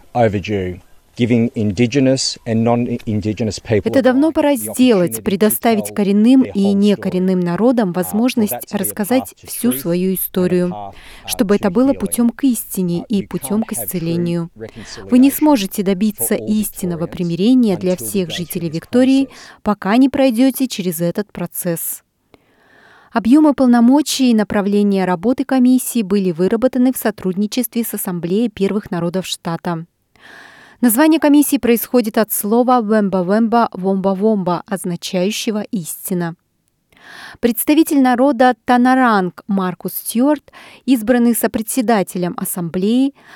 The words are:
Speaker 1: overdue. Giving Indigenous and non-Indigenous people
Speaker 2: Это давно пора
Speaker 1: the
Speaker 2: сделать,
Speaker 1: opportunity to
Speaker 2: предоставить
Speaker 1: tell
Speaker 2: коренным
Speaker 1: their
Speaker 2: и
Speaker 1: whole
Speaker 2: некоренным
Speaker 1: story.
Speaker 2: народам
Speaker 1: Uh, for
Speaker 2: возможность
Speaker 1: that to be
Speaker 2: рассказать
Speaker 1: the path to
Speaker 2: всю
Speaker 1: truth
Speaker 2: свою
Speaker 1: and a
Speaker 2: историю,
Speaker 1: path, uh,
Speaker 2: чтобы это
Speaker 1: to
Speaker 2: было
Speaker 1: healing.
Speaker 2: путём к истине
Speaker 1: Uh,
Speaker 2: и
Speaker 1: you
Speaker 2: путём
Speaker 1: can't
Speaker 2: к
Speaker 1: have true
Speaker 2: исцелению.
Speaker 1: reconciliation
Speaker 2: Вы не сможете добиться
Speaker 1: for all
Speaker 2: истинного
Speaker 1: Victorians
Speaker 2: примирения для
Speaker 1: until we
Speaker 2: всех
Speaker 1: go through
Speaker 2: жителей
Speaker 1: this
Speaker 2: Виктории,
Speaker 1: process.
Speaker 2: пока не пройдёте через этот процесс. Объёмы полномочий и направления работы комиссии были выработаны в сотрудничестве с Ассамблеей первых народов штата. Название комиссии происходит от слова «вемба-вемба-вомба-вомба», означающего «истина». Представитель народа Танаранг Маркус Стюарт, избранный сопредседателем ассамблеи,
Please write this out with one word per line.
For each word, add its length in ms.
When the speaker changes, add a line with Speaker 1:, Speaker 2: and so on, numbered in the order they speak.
Speaker 1:
overdue. 680
Giving 380
Indigenous 920
and 160
non-Indigenous 1000
people 220
Speaker 2:
Это 160
давно 300
пора 220
Speaker 1:
the 200
Speaker 2:
сделать, 380
Speaker 1:
opportunity 80
to 20
Speaker 2:
предоставить 680
Speaker 1:
tell 20
Speaker 2:
коренным 480
Speaker 1:
their 140
Speaker 2:
и 80
Speaker 1:
whole 100
Speaker 2:
некоренным 680
Speaker 1:
story. 40
Speaker 2:
народам 440
Speaker 1:
Uh, 40
for 100
Speaker 2:
возможность 500
Speaker 1:
that 120
to 80
be 60
Speaker 2:
рассказать 420
Speaker 1:
the 140
path 80
to 40
Speaker 2:
всю 220
Speaker 1:
truth 120
Speaker 2:
свою 280
Speaker 1:
and 40
a 20
Speaker 2:
историю, 540
Speaker 1:
path, 200
uh, 380
Speaker 2:
чтобы 280
это 120
Speaker 1:
to 40
Speaker 2:
было 200
Speaker 1:
healing. 80
Speaker 2:
путём 320
к 140
истине 560
Speaker 1:
Uh, 80
Speaker 2:
и 120
Speaker 1:
you 60
Speaker 2:
путём 340
Speaker 1:
can't 40
Speaker 2:
к 80
Speaker 1:
have 40
true 80
Speaker 2:
исцелению. 680
Speaker 1:
reconciliation 560
Speaker 2:
Вы 80
не 100
сможете 540
добиться 500
Speaker 1:
for 60
all 80
Speaker 2:
истинного 560
Speaker 1:
Victorians 80
Speaker 2:
примирения 680
для 160
Speaker 1:
until 80
we 60
Speaker 2:
всех 220
Speaker 1:
go 20
through 40
Speaker 2:
жителей 340
Speaker 1:
this 40
Speaker 2:
Виктории, 520
Speaker 1:
process. 360
Speaker 2:
пока 360
не 120
пройдёте 580
через 320
этот 320
процесс. 720
Объёмы 420
полномочий 760
и 20
направления 720
работы 400
комиссии 560
были 300
выработаны 600
в 60
сотрудничестве 840
с 100
Ассамблеей 560
первых 400
народов 380
штата. 580
Название 360
комиссии 420
происходит 580
от 160
слова 480
«вемба-вемба-вомба-вомба», 1800
означающего 960
«истина». 640
Представитель 640
народа 520
Танаранг 840
Маркус 460
Стюарт, 580
избранный 500
сопредседателем 1000
ассамблеи, 800